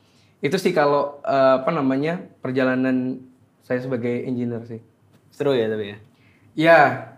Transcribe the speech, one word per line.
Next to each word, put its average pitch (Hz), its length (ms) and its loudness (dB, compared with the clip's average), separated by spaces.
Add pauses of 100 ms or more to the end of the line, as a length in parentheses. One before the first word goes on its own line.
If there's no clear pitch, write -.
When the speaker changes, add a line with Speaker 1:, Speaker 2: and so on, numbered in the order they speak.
(380)
Speaker 1:
Itu 143 180 -2
sih 185 160 0
kalau, 143 500 0
eh, 135 360 2
apa 131 140 -2
namanya, 151 500 -2 (180)
perjalanan 131 760 -2 (420)
saya 127 200 -6
sebagai 123 420 -4
engineer 120 420 -6
sih. 113 140 -14 (500)
Speaker 2:
Seru 139 300 0
ya 113 80 2
tapi 107 220 -4
ya? 104 100 -12 (580)
Speaker 1:
Ya, 160 240 6 (380)